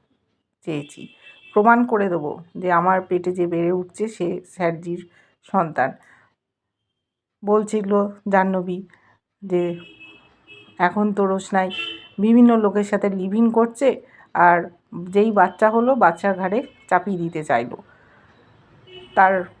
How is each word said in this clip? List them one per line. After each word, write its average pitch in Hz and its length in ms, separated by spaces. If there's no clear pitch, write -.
চেয়েছি। 147 360
প্রমাণ 233 320
করে 208 240
দেবো 151 220
যে 180 140
আমার 180 300
পেটে 180 300
যে 180 160
বেড়ে 170 240
উঠছে 185 360
সে 185 200
স্যারজির 175 560
সন্তান।" 156 400
বলছিল 208 640
জাহ্নবী 190 540
যে 175 380
এখন 208 340
তো 202 120
রোশনাই 190 440
বিভিন্ন 233 400
লোকের 208 260
সাথে 202 260
লিভ 190 240
ইন 226 180
করছে, 233 500
আর 175 240
যেই 208 220
বাচ্চা 196 380
হলো 240 260
বাচ্চার 196 420
ঘাড়ে 190 260
চাপিয়ে 185 280
দিতে 165 260
চাইলো 123 340
তার 190 180